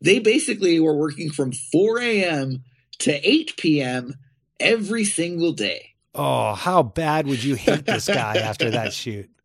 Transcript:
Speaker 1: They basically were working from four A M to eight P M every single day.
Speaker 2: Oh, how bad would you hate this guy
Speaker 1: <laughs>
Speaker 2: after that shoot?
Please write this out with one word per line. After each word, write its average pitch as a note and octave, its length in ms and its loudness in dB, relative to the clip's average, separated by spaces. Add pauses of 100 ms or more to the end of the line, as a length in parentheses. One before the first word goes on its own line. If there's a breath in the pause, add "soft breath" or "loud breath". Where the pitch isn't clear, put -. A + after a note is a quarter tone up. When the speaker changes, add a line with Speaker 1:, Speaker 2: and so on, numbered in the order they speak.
Speaker 1:
They F#3+ 180 4
basically G#3 600 2
were D#3 180 4
working D3+ 320 -4
from C#3+ 220 -2
four G#3 480 2
A A3+ 240 0
M C3+ 400 -2 (360)
to D3+ 300 0
eight D#4 280 2
P D3+ 240 2
M B2+ 340 -4 (440)
every A3 440 2
single E3+ 500 -2
day. G2 340 -6 (260)
Speaker 2:
Oh, B2+ 420 0
how F3 280 2
bad D#3 440 0
would C3 160 -2
you C#3 120 0
hate D3 300 0
this - 220 -2
guy A2+ 300 -2
Speaker 1:
<laughs> - 20 2
Speaker 2:
after A2 320 -2
that A2 220 -2
shoot? G#2 360 -10 (160)